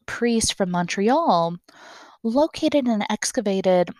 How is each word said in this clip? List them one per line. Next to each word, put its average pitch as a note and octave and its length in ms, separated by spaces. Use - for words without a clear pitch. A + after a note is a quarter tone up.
priest A#3 480
from F#3 160
Montreal, F3 840
located C#4+ 640
and G#3+ 240
excavated F#3+ 800